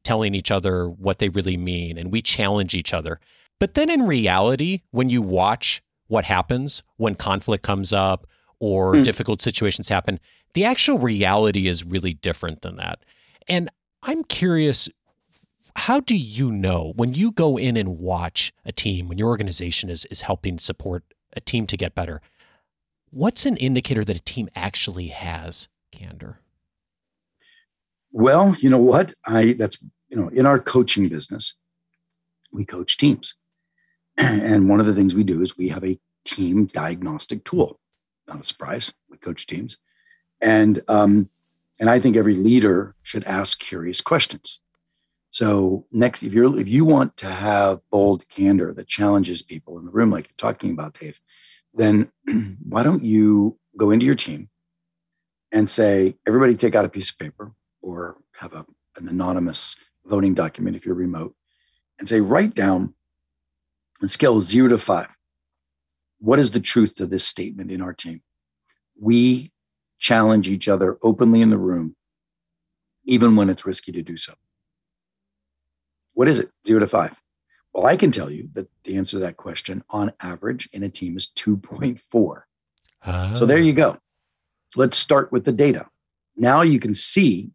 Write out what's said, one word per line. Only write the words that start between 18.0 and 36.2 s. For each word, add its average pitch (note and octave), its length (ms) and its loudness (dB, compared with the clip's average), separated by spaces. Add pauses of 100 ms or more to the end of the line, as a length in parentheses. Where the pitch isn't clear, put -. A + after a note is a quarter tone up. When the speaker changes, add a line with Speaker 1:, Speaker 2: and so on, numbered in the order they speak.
Speaker 1:
a - 80 -12
team, F2+ 340 -6
when F2+ 100 -10
your A2 120 0
organization F#2 600 -4
is, E2 160 -8
is - 160 -12
helping F#2 380 -6
support F2+ 440 -8 (300)
a - 60 -12
team A2+ 280 -4
to G2 100 -6
get F2+ 180 -6
better, E2 240 -8 (880)
what's E3 360 -2
an C4 120 0
indicator B2+ 460 0
that G2 140 -4
a - 40 -12
team - 340 -8
actually F2+ 540 -8
has E2 600 -12 (240)
candor? - 480 -20 (1700)
Speaker 2:
Well, D#3 480 4
you C3 100 4
know C3 100 6
what? C3 340 4 (120)
I, A2+ 280 4
that's, A2 240 -4 (320)
you A#2+ 80 -8
know, F#2+ 120 -2
in B2+ 160 2
our C#3 140 4
coaching A2+ 480 2
business, E2 460 -8 (1000)
we G2+ 140 -6
coach - 320 -6
teams. - 420 0
<clears throat> - 800 -20
And G#2+ 500 2
one G2+ 140 6
of G#2 40 4
the G#2+ 80 2
things F#2+ 220 2
we G#2 80 2
do F2+ 180 0
is F#2 160 -4
we F2+ 120 -4
have F#2 160 -8
a F#2 120 -4 (280)